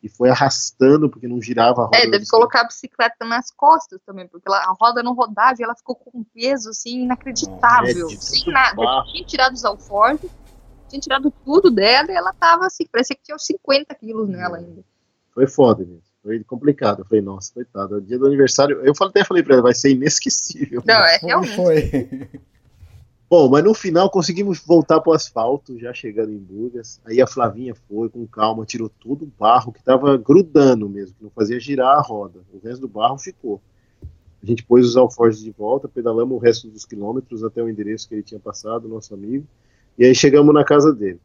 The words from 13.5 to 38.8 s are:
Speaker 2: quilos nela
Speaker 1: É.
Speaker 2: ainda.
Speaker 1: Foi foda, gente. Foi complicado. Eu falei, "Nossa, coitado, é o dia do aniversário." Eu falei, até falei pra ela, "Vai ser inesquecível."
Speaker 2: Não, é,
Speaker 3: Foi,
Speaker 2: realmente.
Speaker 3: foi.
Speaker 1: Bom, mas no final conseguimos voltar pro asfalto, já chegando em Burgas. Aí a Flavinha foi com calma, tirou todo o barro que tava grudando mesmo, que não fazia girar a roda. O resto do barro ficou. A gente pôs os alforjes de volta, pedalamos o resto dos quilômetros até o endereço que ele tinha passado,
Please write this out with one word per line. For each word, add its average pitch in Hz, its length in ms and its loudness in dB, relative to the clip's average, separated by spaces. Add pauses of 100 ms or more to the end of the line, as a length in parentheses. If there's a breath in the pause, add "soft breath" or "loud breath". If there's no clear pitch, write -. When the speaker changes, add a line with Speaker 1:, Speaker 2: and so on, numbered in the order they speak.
Speaker 2:
quilos 220 340 -8
nela 180 300 -8
Speaker 1:
É. 175 40 -16
Speaker 2:
ainda. 175 220 -20 (500)
Speaker 1:
Foi 127 140 2
foda, 117 380 2
gente. 85 160 -20 (220)
Foi 107 200 -8
complicado. 123 580 -2
Eu 95 40 -14
falei, 107 160 0
"Nossa, 98 320 -12
coitado, 98 420 -12
é - 20 -6
o 101 40 -8
dia 104 180 -8
do 135 80 2
aniversário." 139 560 2
Eu 143 100 4
falei, 190 180 -2
até 202 120 2
falei 175 180 0
pra 143 140 2
ela, 123 80 4
"Vai 123 100 4
ser 139 180 0
inesquecível." - 960 -4
Speaker 2:
Não, 339 180 4
é, - 160 2
Speaker 3:
Foi, 165 100 -10
Speaker 2:
realmente. 247 260 -2
Speaker 3:
foi. 151 720 -2 (1000)
Speaker 1:
Bom, 156 220 6
mas 147 140 6
no 214 100 4
final 190 360 0
conseguimos 185 500 -4
voltar 160 400 4
pro 165 140 2
asfalto, 127 680 -4
já 120 140 -14
chegando 110 400 -8
em 104 40 -14
Burgas. 110 680 -14
Aí 117 160 0
a 127 40 6
Flavinha 120 480 -6 (140)
foi 110 220 -8
com 117 180 -16
calma, 110 380 -4
tirou 113 240 -10
todo 143 340 -12
o 143 160 -18
barro 117 320 2
que - 100 -20
tava 135 360 2
grudando 139 720 4
mesmo, 98 260 -14
que - 80 -20
não 104 80 -20
fazia 113 280 -4
girar 135 380 2
a 147 40 2
roda. 95 400 -10 (120)
O 98 100 -20
resto 123 180 -14
do 131 80 -12
barro 113 280 -6
ficou. 117 440 -14 (840)
A - 20 -16
gente 113 180 -4
pôs 123 220 4
os 120 120 0
alforjes 117 440 2
de 110 100 -16
volta, 117 360 -6
pedalamos 120 480 -4
o 113 40 -8
resto 113 280 0
dos 107 180 -20
quilômetros 113 580 -12
até 113 200 -8
o 113 60 -6
endereço 107 380 -10
que 110 80 -14
ele 104 80 -10
tinha 107 160 -18
passado, 113 500 -12